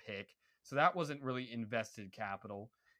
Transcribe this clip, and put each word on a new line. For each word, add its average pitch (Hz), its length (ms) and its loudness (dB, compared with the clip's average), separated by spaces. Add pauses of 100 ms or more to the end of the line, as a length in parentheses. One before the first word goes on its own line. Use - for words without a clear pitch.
pick. 101 300 -8 (260)
So - 140 -6
that 175 180 8
wasn't 147 280 -2
really 127 280 -2
invested 110 600 -2
capital. 101 580 -6 (300)